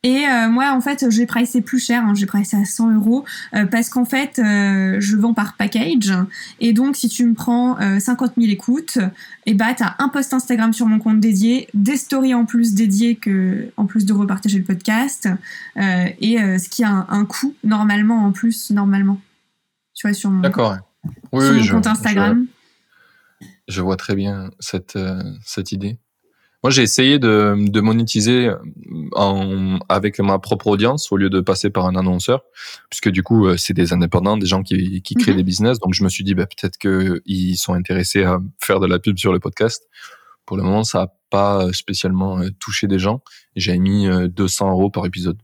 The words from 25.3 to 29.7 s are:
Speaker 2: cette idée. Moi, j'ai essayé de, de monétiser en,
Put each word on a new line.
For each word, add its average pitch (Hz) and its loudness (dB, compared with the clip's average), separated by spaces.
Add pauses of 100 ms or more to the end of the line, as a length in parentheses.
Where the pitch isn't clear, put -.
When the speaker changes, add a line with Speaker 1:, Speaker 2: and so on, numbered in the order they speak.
Speaker 2:
cette - -10
idée. 101 -6 (680)
Moi, 135 2
j'ai 131 4
essayé 135 4
de, 107 4
de 104 2
monétiser 113 2 (640)
en, 95 0 (100)